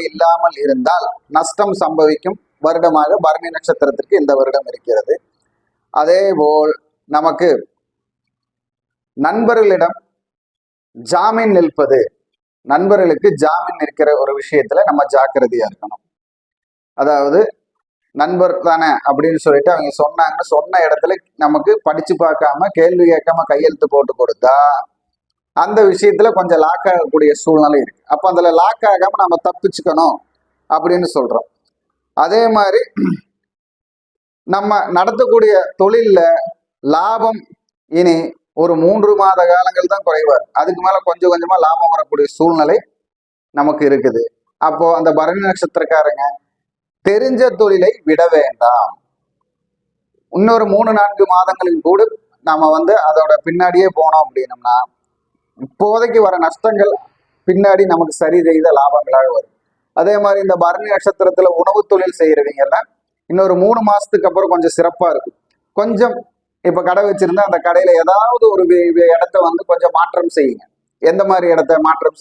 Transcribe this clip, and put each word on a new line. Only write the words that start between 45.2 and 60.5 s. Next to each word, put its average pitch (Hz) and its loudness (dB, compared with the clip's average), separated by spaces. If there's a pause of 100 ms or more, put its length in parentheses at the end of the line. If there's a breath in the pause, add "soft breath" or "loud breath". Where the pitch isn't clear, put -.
நட்சத்திரக்காரங்க 156 -2 (800)
தெரிஞ்ச 233 0 (160)
தொழிலை 196 2 (160)
விட 156 2 (120)
வேண்டாம். 120 0 (1400)
இன்னொரு 226 2
மூணு 226 2
நான்கு 202 0 (120)
மாதங்களுக்கு 185 0 (100)
கூட 196 4 (440)
நாம 156 0
வந்து 165 2 (140)
அதோட 156 2 (140)
பின்னாடியே 180 0 (120)
போனோம் 156 2
அப்படின்னம்னா 123 -6 (880)
இப்போதைக்கு 220 0
வர 185 4
நஷ்டங்கள் 202 0 (560)
பின்னாடி 190 2 (100)
நமக்கு 165 -2
சரி 165 0 (100)
செய்த 160 2 (100)
லாபங்களாக 139 0
வரும். - -6 (440)
அதே 185 0 (100)
மாதிரி 202 2
இந்த 185 2